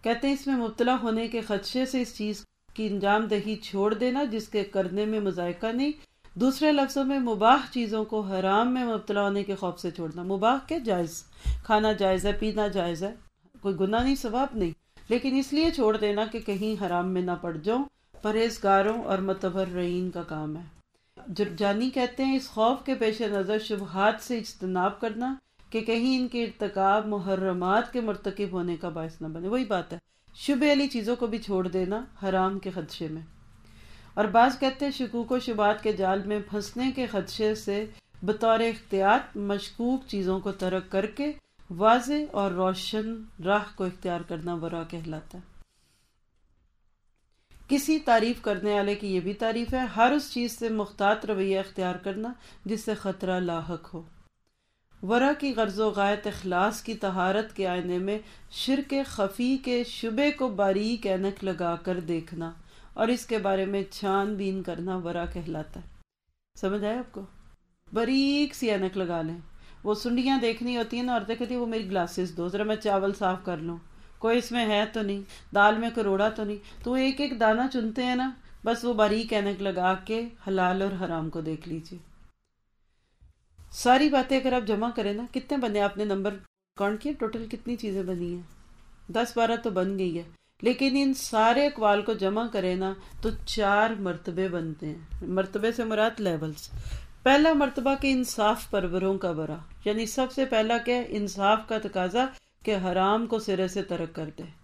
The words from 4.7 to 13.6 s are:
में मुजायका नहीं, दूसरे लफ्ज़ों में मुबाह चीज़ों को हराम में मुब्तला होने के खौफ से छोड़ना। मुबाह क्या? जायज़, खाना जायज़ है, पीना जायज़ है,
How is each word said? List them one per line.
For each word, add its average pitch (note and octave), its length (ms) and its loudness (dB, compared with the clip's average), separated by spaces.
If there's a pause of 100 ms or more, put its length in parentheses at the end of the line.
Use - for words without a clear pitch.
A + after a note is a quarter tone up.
में G#3+ 140 0
मुजायका F3+ 520 -2
नहीं, C#4 220 0 (440)
दूसरे C4+ 340 4
लफ्ज़ों C#4 320 2
में C#4 140 0
मुबाह A#3+ 480 6
चीज़ों A3 380 -2
को G#3+ 180 -2
हराम G3 460 2
में B3+ 160 0
मुब्तला G#3 360 0
होने G3+ 220 2
के G3 120 -4
खौफ F3+ 240 -4
से F3 120 -4
छोड़ना। E3+ 340 -6
मुबाह G3 340 2
क्या? D#4 200 -4
जायज़, F3+ 460 -2 (400)
खाना G#3+ 280 4
जायज़ F#3+ 340 2
है, G3+ 120 0
पीना G#3+ 300 0
जायज़ F3 360 -2
है, A3+ 140 -6 (440)